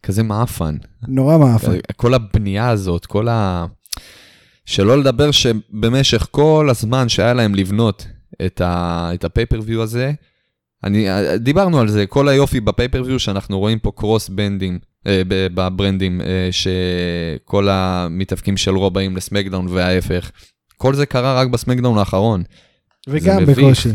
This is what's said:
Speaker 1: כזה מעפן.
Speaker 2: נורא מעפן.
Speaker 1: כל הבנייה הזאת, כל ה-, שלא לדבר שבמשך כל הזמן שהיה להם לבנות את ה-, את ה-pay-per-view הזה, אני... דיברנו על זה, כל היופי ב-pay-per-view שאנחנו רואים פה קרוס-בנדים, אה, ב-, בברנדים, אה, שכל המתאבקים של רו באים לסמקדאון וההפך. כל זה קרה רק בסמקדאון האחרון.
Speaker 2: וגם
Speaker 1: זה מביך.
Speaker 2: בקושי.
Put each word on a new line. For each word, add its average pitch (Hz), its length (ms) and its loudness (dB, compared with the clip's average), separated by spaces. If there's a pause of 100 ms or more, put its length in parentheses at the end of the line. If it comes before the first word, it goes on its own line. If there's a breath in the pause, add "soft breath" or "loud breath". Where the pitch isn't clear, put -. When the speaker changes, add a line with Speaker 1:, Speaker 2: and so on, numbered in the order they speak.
Speaker 1:
כזה 101 200 0
מעפן. 104 520 -2 (320)
Speaker 2:
נורא 135 300 4
מעפן. 120 340 4 (240)
Speaker 1:
כל 123 180 2
הבנייה 110 560 0
הזאת, 95 360 -2
כל 107 220 -2
ה-, 95 380 -2 (1000 loud breath)
שלא 107 340 4
לדבר 135 320 2
שבמשך 113 1000 0
כל 156 400 4
הזמן 120 380 0
שהיה 113 240 2
להם 110 220 2
לבנות 101 520 -2 (380)
את - 160 -4
ה-, 87 520 -2
את 90 120 -6
ה-pay-per-view 113 560 -2
הזה, 120 300 -4 (720)
אני... 101 240 0 (320)
דיברנו 156 400 2
על 110 80 4
זה, 104 180 2
כל 139 220 0
היופי 139 320 2
ב-pay-per-view 127 600 -2
שאנחנו 98 400 -4
רואים 110 200 0
פה 107 160 -2
קרוס-בנדים, 98 840 -2 (280)
אה, 95 200 2
ב-, 95 260 0
בברנדים, 92 680 -2
אה, 92 300 -2
שכל 90 1200 -2
המתאבקים 92 840 -2
של 95 180 0
רו 95 160 0
באים 95 260 -4
לסמקדאון 95 520 -4
וההפך. 90 640 -2 (460 soft breath)
כל 135 180 0
זה 143 100 0
קרה 131 360 0
רק 131 60 2
בסמקדאון 123 500 0
האחרון. 98 460 0 (680)
Speaker 2:
וגם 160 260 2
Speaker 1:
זה 185 60 4
מביך. 143 160 6
Speaker 2:
בקושי. 131 380 6